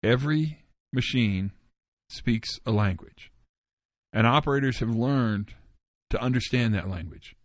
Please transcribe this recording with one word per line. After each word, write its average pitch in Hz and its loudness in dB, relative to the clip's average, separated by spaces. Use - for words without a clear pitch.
Every 147 0
machine 104 0
speaks - -4
a 113 -2
language, 104 -2
and 113 4
operators 139 2
have 113 -2
learned 113 0
to - 0
understand 123 0
that 95 -2
language. 85 -10